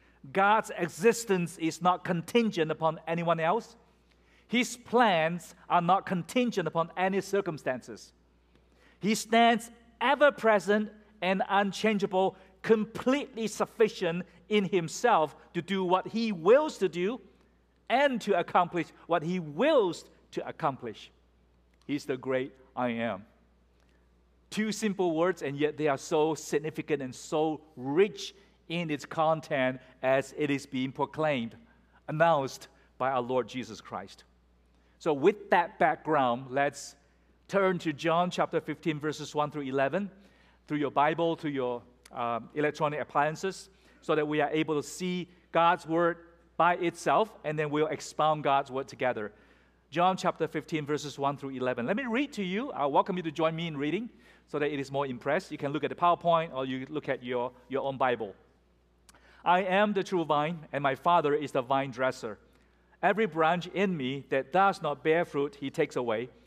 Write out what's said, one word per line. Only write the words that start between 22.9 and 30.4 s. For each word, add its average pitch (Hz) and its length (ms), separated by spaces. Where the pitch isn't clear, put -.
Two 214 240
simple 190 420
words, 180 260
and 143 160
yet 147 200
they 151 100
are 139 100
so 156 380
significant 151 640
and 127 140
so 156 460
rich 147 580
in 165 240
its 147 140
content 147 720
as 135 340
it 147 140